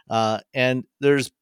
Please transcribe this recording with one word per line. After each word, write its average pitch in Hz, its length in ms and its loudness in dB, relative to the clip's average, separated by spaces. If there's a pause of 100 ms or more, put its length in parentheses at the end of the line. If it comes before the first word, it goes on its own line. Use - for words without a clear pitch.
Uh, 110 320 -2 (140)
and 127 300 -2 (160)
there's, 143 320 2 (100)